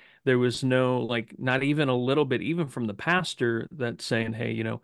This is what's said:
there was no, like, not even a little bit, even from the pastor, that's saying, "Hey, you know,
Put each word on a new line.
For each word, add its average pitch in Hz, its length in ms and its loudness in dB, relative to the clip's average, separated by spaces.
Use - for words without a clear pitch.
there 127 140 6
was 120 240 2
no, 127 380 2
like, 117 380 -4
not 131 260 0
even 147 240 2
a 127 80 2
little 135 280 2
bit, 127 180 0
even 156 260 -2
from 123 180 -6
the 101 80 -4
pastor, 127 800 -2
that's 123 320 -6
saying, 113 300 0
"Hey, 117 180 -4
you 113 100 -4
know, 113 220 -6